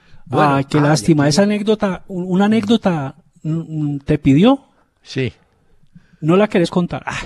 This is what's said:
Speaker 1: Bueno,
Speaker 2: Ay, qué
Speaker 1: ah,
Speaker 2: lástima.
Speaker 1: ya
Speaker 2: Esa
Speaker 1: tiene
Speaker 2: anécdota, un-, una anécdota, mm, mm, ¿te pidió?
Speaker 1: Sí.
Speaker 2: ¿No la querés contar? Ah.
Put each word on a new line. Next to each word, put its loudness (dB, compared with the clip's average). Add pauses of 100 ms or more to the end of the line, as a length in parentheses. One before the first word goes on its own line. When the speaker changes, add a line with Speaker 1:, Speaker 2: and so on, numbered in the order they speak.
(260)
Speaker 1:
Bueno, 0
Speaker 2:
Ay, -2
qué -2
Speaker 1:
ah, 4
Speaker 2:
lástima. 2
Speaker 1:
ya 2
Speaker 2:
Esa 2
Speaker 1:
tiene 2
Speaker 2:
anécdota, -4
un-, -8
una 2
anécdota, 0 (280)
mm, -6 (460)
mm, -8
¿te -2
pidió? 4 (400)
Speaker 1:
Sí. -8 (880)
Speaker 2:
¿No 2
la 2
querés 0
contar? -4
Ah. -8